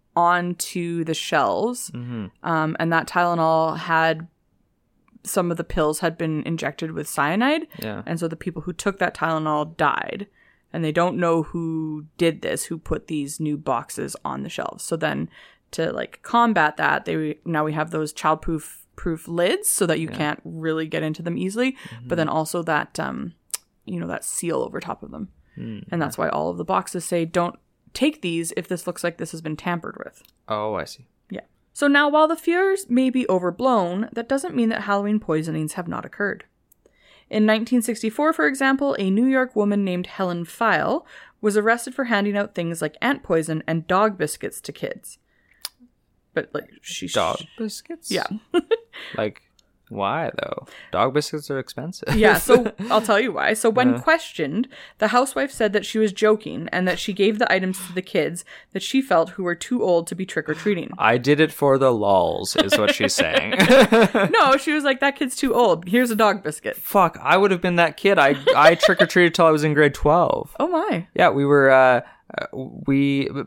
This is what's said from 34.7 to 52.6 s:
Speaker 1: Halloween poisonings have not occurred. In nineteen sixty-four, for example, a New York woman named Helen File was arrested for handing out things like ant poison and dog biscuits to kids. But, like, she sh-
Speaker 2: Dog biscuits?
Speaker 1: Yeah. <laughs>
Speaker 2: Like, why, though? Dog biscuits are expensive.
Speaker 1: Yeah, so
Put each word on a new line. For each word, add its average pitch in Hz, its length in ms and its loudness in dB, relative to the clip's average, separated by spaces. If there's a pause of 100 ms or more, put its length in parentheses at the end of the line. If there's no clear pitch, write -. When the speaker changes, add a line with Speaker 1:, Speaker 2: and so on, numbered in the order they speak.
Speaker 1:
Halloween 208 360 0
poisonings 156 540 -4
have 170 140 -8
not - 180 -8
occurred. - 400 -8 (840)
In 214 160 2
nineteen 220 360 2
sixty-four, 233 520 0
for 311 140 0
example, 269 520 2
a 190 120 0
New 220 140 2
York 262 300 0
woman 208 280 2
named 180 240 -4
Helen 175 380 -4
File 196 600 0 (360)
was 208 160 0
arrested 233 380 0
for 269 100 -2
handing 202 320 0
out 208 180 -4
things 170 260 -4
like 156 200 -4
ant 277 220 -2
poison 160 440 -2
and 165 200 -2
dog 196 300 2
biscuits - 440 -6
to - 100 -12
kids. - 460 -10 (1160)
But, - 180 -4
like, - 200 -10 (100)
she - 260 -10
sh- 170 60 -10
Speaker 2:
Dog - 280 0 (180)
biscuits? 226 520 -10
Speaker 1:
Yeah. 185 140 -2 (280)
<laughs> 349 60 2 (580)
Speaker 2:
Like, 107 240 -4 (480)
why, 113 500 -4
though? - 280 -8 (240)
Dog 127 240 0
biscuits 147 340 -4
are 139 80 -4
expensive. - 580 -8
Speaker 1:
Yeah, 214 220 6
so 240 340 4 (100)